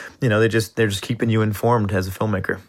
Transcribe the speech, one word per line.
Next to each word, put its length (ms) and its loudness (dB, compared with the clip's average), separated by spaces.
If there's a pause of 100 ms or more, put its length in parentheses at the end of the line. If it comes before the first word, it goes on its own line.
(220)
you 80 2
know, 100 4
they 80 6
just, 300 -2
they're 100 2
just 140 -4
keeping 280 -2
you 120 2
informed 500 0
as 160 -2
a 40 -6
filmmaker. 580 -4